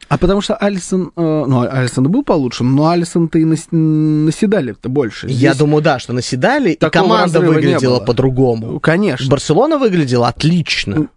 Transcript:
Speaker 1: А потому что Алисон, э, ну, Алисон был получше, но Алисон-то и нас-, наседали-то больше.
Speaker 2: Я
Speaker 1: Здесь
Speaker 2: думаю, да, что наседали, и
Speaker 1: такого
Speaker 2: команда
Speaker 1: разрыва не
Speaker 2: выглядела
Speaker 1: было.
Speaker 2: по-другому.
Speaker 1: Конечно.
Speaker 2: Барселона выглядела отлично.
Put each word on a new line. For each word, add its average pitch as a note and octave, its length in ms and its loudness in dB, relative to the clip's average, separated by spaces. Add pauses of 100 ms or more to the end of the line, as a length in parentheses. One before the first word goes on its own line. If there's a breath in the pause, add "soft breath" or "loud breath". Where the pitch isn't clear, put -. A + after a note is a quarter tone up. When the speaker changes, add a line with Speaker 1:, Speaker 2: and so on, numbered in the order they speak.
Speaker 1:
А C#3+ 100 0
потому G3 240 2
что G#3+ 120 -2
Алисон, F#3 600 -4
э, D#3 320 0
ну, B2+ 140 2
Алисон C3 480 -2
был B3+ 120 0
получше, C#3 400 -2
но C#3 280 2
Алисон-то E3+ 480 0
и D#3+ 60 2
нас-, D#3+ 280 -2
наседали-то D#3 1200 0
больше. B2+ 380 -4
Speaker 2:
Я C3+ 60 -4
Speaker 1:
Здесь C3 220 2
Speaker 2:
думаю, D3 260 2
да, D3 160 0
что - 140 -10
наседали, E3 600 0
и D#3+ 40 -2
Speaker 1:
такого E3+ 280 0
Speaker 2:
команда F#3+ 360 2
Speaker 1:
разрыва D#3+ 120 2
не D#3 40 4
Speaker 2:
выглядела C3 400 2
Speaker 1:
было. A#2 80 -2
Speaker 2:
по-другому. B2+ 760 0
Speaker 1:
Конечно. D#3+ 500 0
Speaker 2:
Барселона C4 480 2
выглядела D3 500 0
отлично. D#3 880 -2